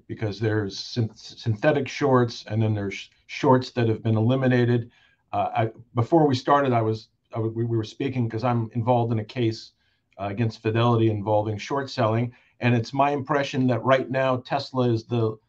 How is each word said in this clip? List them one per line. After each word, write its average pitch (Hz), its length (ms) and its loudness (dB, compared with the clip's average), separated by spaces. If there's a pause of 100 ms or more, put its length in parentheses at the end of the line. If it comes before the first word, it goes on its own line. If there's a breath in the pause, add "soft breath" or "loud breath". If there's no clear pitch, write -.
because 107 340 -6
there's 107 380 -2
syn-, - 360 -4
synthetic 131 720 -2
shorts, 127 600 2
and 110 160 0
then 107 120 2
there's 101 360 -6 (160)
shorts 127 440 2
that 117 180 0
have 107 140 0
been 110 140 2
eliminated. 120 760 2 (420 soft breath)
Uh, 101 240 0
I, 110 140 0 (240)
before 151 320 4
we 135 80 2
started, 143 380 2
I 117 100 2
was, 110 260 -2 (240)
I 120 40 -8
w-, 110 180 -2
we, 117 100 -2
we 117 120 -2
were 110 80 -2
speaking 123 440 -4
'cause 113 160 -4
I'm 120 300 0
involved 117 380 0
in 110 60 0
a 107 60 -4
case, 113 480 -4 (460)
uh, 98 120 -6
against 110 320 -4
Fidelity 113 480 2
involving 104 460 -2
short 139 320 -6
selling, 120 460 -2 (260 soft breath)
and 120 140 2
it's 113 180 -2
my 139 200 2
impression 139 560 0
that 117 140 0
right 131 280 2
now 131 260 0
Tesla 127 540 -2
is 113 140 0
the 110 340 -2 (100)